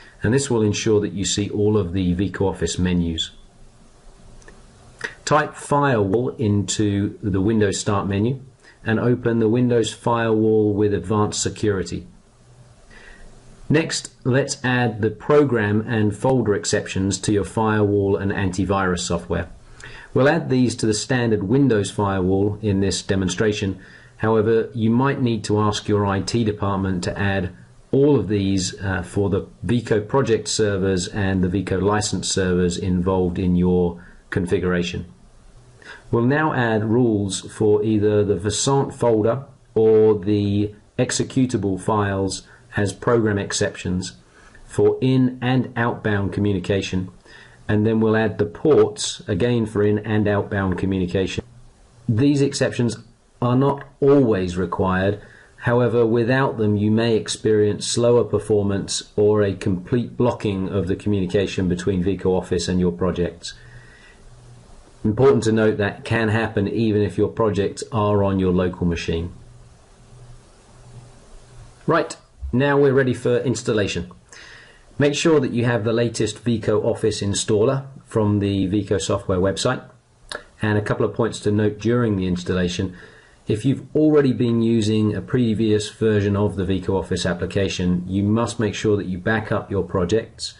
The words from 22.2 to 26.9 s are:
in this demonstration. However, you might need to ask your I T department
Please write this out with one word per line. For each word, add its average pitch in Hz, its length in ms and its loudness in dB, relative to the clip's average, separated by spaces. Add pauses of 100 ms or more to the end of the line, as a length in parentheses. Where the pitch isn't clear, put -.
in 98 200 0
this 95 200 -2
demonstration. 95 800 -2 (380)
However, 110 560 2
you 110 160 0
might 135 320 2
need 117 240 0
to 104 140 0
ask 107 280 -2
your 104 180 2
I 98 160 0
T 117 220 -2
department 95 600 -2